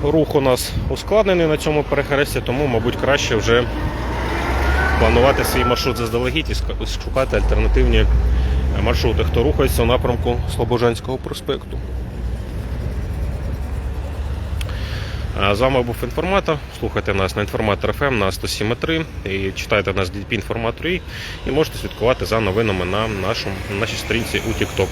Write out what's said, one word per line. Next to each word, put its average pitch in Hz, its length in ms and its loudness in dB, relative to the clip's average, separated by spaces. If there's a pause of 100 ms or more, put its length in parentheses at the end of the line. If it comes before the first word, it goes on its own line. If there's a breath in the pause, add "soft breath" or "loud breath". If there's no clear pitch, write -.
Рух 147 320 2
у 143 60 6
нас 127 300 2 (180)
ускладнений 185 580 2
на 156 100 2
цьому 151 260 2
перехресті, 143 600 0
тому, 135 220 0
мабуть, 117 280 2
краще 131 400 2
вже 113 280 4 (1400)
планувати 120 440 6
свій 131 220 0
маршрут 123 320 0
заздалегідь 120 520 -2
і 107 40 0
ска-, - 500 -4
шукати 131 340 0
альтернативні 110 680 4 (800 loud breath)
маршрути, 120 400 2
хто 120 200 2
рухається 135 380 2
у 117 40 4
напрямку 120 520 2 (180)
Слобожанського 120 640 0
проспекту. - 600 -6 (3750 loud breath)
А 101 140 4
з 104 60 0
вами 131 200 4
був 120 220 -2
інформатор. 160 540 0 (220)
Слухайте 110 340 -2
нас 95 220 0
на 104 60 0
Інформатор 107 480 0
Ф 104 120 -2
М 135 180 2
на 95 120 2
сто - 160 -6
сім 107 240 -2
і 120 40 0
три 160 300 -2 (200)
і 95 300 -2
читайте 101 380 0
наш 92 160 0
ді 101 100 -8 (100)
пі 117 60 -2
Інформатор 113 520 -4
І, 180 140 -2 (460 loud breath)
і 131 40 -2
можете 147 260 0
слідкувати 107 480 0
за 107 140 0
новинами 98 460 2
на 104 220 0
нашому, 101 480 -2 (180)
на 98 60 -2
нашій 98 160 -2
сторінці 110 520 -2
у 113 160 0
TikTok. 98 280 0